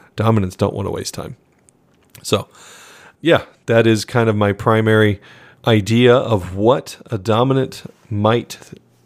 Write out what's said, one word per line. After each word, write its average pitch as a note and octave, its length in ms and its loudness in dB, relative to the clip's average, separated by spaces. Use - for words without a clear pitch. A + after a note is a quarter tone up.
dominants G2+ 400 0
don't G2+ 180 -2
wanna G2 180 -8
waste - 220 -10
time. - 220 -14
So, G2 240 -4
yeah, D#3 240 0
that A#2 180 4
is A2+ 200 2
kind A2+ 240 0
of G#2 60 0
my G#2 160 0
primary A2 680 2
idea A#2 480 4
of F#2+ 400 -2
what A#2 420 -2
a A2+ 80 -6
dominant B2+ 640 -2
might G#2+ 640 -2